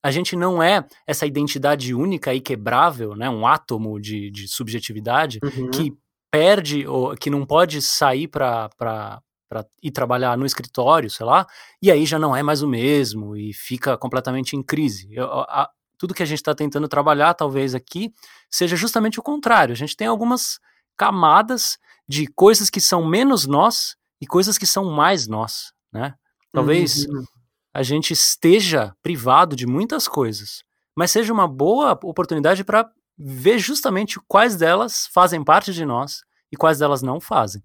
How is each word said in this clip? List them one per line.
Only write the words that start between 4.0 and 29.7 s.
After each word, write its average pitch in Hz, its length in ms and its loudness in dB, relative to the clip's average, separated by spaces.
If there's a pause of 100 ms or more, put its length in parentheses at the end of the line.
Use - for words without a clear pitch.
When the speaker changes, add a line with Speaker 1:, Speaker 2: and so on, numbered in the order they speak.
Speaker 1:
de, 104 320 -10
de 101 160 -14
subjetividade 113 960 -4
Speaker 2:
Uhum. 127 260 -6
Speaker 1:
que 143 260 -4 (320)
perde, 151 580 2
ou 131 280 -4
que - 160 -6
não 143 160 -2
pode 151 340 2
sair 139 460 0
pra, 120 500 -4
pra, 110 460 -8 (260)
pra 110 160 -10 (180)
ir 147 100 -8
trabalhar 123 440 0
no 131 100 -2
escritório, 131 640 0
sei - 160 -8
lá, 160 200 4 (340)
e 190 100 4
aí 156 140 6
já 151 140 0
não 151 160 2
é 135 80 -2
mais 147 200 0
o 151 60 -2
mesmo 117 680 -2
e 104 160 -10
fica 123 440 -4
completamente 127 600 -6
em 135 60 -6
crise. 113 500 -4
Eu, 123 140 -6 (160)
a, - 280 -2 (260)
tudo 180 180 -8
que - 80 -4
a 160 40 0
gente 147 160 -6
tá 151 120 -2
tentando 147 340 -4
trabalhar, 147 460 2
talvez, 135 420 -2
aqui, 185 360 -10 (380)
seja 175 240 -2
justamente 220 460 -2
o - 20 -18
contrário. 226 500 2
A 117 40 -4
gente 147 200 -8
tem 214 120 -4
algumas 233 500 -2 (380)
camadas 202 840 4 (300)
de 143 180 -2
coisas 214 420 6
que 196 120 -2
são 170 260 2
menos 202 400 2
nós 156 480 2 (260)
e 143 60 -12
coisas 190 320 0
que 196 80 -4
são 196 200 0
mais 151 420 0
nós, 110 440 -8 (200)
né? 131 220 -8 (380)
Talvez 147 540 2
Speaker 2:
Uhum. 139 180 -8 (500)
Speaker 1:
a 139 80 -2
gente 147 300 -2
esteja 165 880 2
privado 147 520 4
de 123 120 -6
muitas 214 420 -2